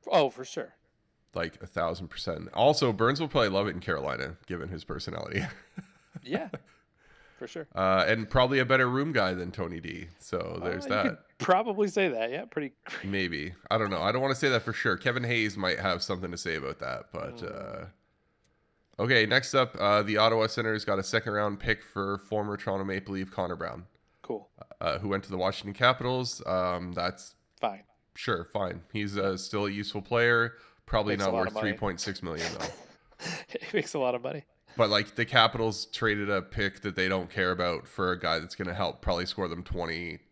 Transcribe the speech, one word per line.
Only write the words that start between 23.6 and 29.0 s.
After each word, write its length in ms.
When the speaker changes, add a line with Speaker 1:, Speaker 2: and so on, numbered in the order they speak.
Speaker 1:
Cool. 260
Speaker 2:
Uh, 180
who 100
went 160
to 60
the 80
Washington 360
Capitals. 720
Um, 460
that's 420
Speaker 1:
Fine. 240
Speaker 2:
sure, 280
fine. 380
He's, 240